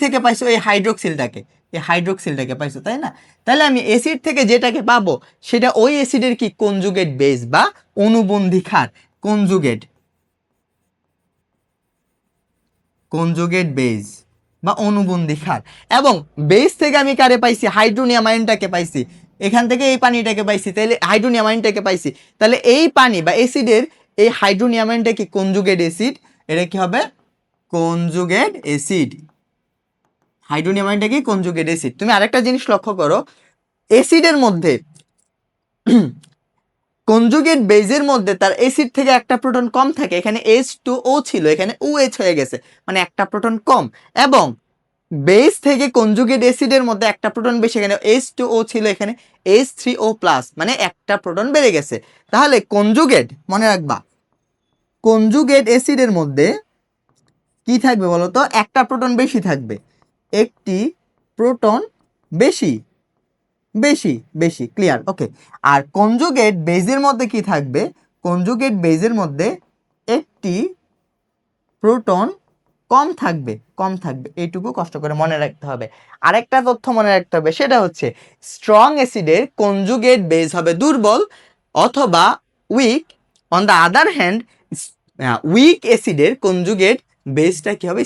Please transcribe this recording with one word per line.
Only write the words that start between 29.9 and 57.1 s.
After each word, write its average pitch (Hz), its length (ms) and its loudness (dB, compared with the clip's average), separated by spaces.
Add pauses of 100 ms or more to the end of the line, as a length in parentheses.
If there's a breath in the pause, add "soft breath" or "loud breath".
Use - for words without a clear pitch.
হাইড্রোনিয়াম 190 400 -2
আয়নটা 208 220 -2
কি? 285 60 0 (120)
কনজুগেট 180 400 -4
অ্যাসিড। 151 300 -4
তুমি 214 160 -2
আরেকটা 214 300 0
জিনিস 254 160 -2 (100)
লক্ষ্য 202 280 -2
করো, 160 180 2 (720 soft breath)
অ্যাসিডের 311 540 4
মধ্যে 170 280 2 (1120)
<clears throat> - 1200 -4
কনজুগেট 269 500 4 (100)
বেজের 214 400 4
মধ্যে 208 220 0 (100)
তার 196 180 2
অ্যাসিড 254 360 0
থেকে 269 140 0 (100)
একটা 254 220 -2
প্রোটন 247 240 -2 (100)
কম 262 120 2 (100)
থাকে। 185 220 -4
এখানে 214 180 -4 (160)
এইচ 254 140 2 (160)
টু 247 80 -2 (200)
ও - 20 2 (140)
ছিল, 180 160 -2 (100)
এখানে 190 180 -4 (140)
ওএইচ 285 340 0
হয়ে 180 180 0
গেছে, 127 180 -4 (300 soft breath)
মানে 190 200 -2
একটা - 240 -4
প্রোটন 226 240 -4 (160)
কম। 208 140 2 (420 soft breath)
এবং 254 180 4 (640)
বেস 196 440 4 (120)
থেকে 277 200 2 (120)
কনজুগেট 220 480 2
অ্যাসিডের 254 420 2
মধ্যে 220 240 -2
একটা - 220 -4
প্রোটন 233 280 -2
বেশি, 233 180 0
এখানে 202 160 -2 (160)
এইচ 254 120 2 (120)
টু 247 80 -4 (120)
ও - 20 2 (120)
ছিল, 220 140 -4 (100)
এখানে 208 180 -6 (420 soft breath)
এইচ 254 140 4 (120)
থ্রি 247 120 -2 (140)
ও - 20 2 (120)
প্লাস, 151 240 0 (160)
মানে 208 120 -2 (160)
একটা - 260 -6 (100)
প্রোটন 190 300 -4
বেড়ে 277 220 4
গেছে। 139 200 -4 (360 soft breath)
তাহলে 269 240 4 (180)
কনজুগেট, 214 520 4 (260)
মনে 220 200 0
রাখবা, 147 240 -4 (1080)
কনজুগেট 226 680 4
অ্যাসিডের 254 480 2
মধ্যে 147 280 0 (1200)